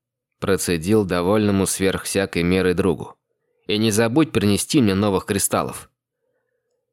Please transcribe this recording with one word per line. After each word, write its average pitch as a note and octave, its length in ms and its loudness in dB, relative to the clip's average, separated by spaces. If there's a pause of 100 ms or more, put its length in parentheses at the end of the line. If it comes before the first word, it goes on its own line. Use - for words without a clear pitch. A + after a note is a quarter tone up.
(400)
процедил F#2+ 640 0
довольному G2 640 0
сверх - 380 -2
всякой F#2+ 360 -2
меры F2+ 320 2
другу. F2 420 -2 (520)
«И G#2 100 -2
не A2 140 0
забудь A2+ 400 0
принести G2+ 500 0
мне G2+ 140 4
новых G2 300 0
кристаллов». F2+ 680 -4 (1000)